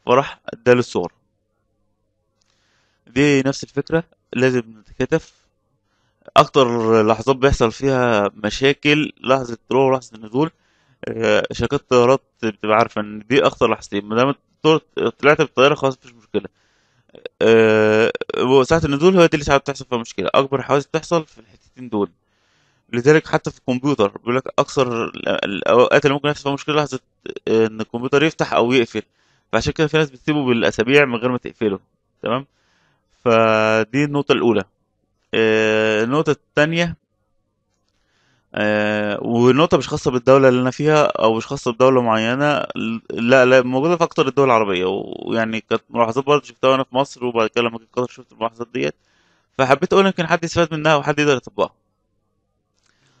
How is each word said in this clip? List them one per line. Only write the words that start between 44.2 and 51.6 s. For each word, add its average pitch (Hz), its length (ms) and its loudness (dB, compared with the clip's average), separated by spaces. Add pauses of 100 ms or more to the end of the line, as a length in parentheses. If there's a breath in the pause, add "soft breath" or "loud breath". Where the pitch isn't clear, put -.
الدول 139 180 0
العربية، 101 380 2 (420)
ويعني 110 340 -4
كانت - 300 -6
ملاحظات 117 340 -2
برضه 147 200 0
شفتها 131 260 -2
وأنا 131 140 0
في 123 120 -8
مصر، 135 280 -4
وبعد 117 240 0
كده 120 160 -2
لما 117 140 -6
جيت 113 140 -20
قطر 123 200 -6
شفت 123 200 -20
الملاحظات 113 420 -8
ديت، 139 200 -4 (640)
فحبيت 139 340 2
أقول 196 140 2
يمكن 180 200 -4
حد 170 180 -4
يستفاد 165 300 -4
منها 151 220 0
وحد 143 220 -4
يقدر 147 180 2
يطبقها. - 380 -6 (1500)